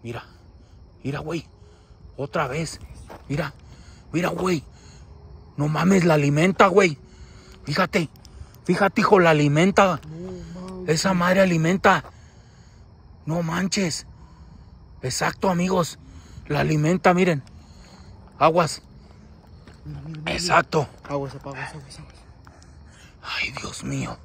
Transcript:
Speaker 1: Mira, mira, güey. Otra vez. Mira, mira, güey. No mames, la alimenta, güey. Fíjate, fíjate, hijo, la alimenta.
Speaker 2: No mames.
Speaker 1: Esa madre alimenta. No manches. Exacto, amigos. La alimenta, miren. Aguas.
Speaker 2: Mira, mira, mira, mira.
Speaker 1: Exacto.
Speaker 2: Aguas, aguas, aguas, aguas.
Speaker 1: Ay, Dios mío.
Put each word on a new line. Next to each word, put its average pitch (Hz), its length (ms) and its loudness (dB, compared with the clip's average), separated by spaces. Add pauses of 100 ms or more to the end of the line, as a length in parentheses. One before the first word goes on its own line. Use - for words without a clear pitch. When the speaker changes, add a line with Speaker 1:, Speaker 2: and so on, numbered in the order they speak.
Speaker 1:
Mira, 120 220 -12 (760)
mira, 139 160 -8
güey. 156 280 -8 (680)
Otra 143 300 -4
vez. 151 340 -8 (480)
Mira, 147 240 -4 (580)
mira, 165 180 -2
güey. 175 340 -2 (920)
No 147 140 -2
mames, 170 340 4
la 165 120 4
alimenta, 151 520 4
güey. 180 300 4 (640)
Fíjate, 170 460 -2 (560)
fíjate, 196 360 2
hijo, 196 180 6
la 170 100 6
alimenta. 160 800 4
Speaker 2:
No 175 520 -14 (100)
mames. - 180 -10
Speaker 1:
Esa 175 240 0
madre 180 280 2
alimenta. 175 640 2 (1200)
No 170 180 -2
manches. 175 640 -2 (960)
Exacto, 156 480 -2
amigos. 180 500 0 (480)
La 147 140 -2
alimenta, 156 520 2
miren. 175 300 2 (960)
Aguas. 160 420 2 (1040)
Speaker 2:
Mira, 147 160 -14
mira, 143 80 -16
mira, 156 160 -14
mira. - 80 -6
Speaker 1:
Exacto. 170 540 0 (220)
Speaker 2:
Aguas, 139 260 -6
aguas, 139 200 -16 (180)
aguas, - 20 -18 (240)
aguas. - 160 -20 (1080)
Speaker 1:
Ay, - 280 -6 (100)
Dios - 220 -12
mío. 135 420 -6